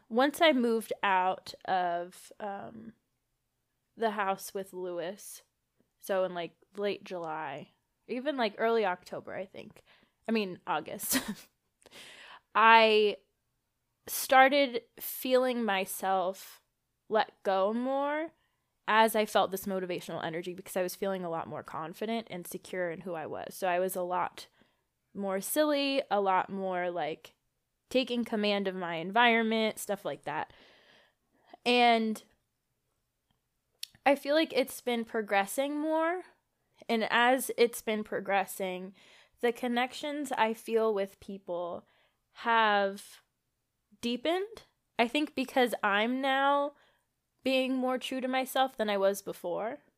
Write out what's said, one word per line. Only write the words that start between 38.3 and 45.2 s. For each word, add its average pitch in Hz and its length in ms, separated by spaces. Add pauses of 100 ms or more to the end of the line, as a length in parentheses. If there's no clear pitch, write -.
the 233 80
connections 254 840
I 220 160
feel 220 400
with 196 260
people 185 640 (520)
have 208 840 (800)
deepened. 320 640 (360)
I 233 80
think 302 280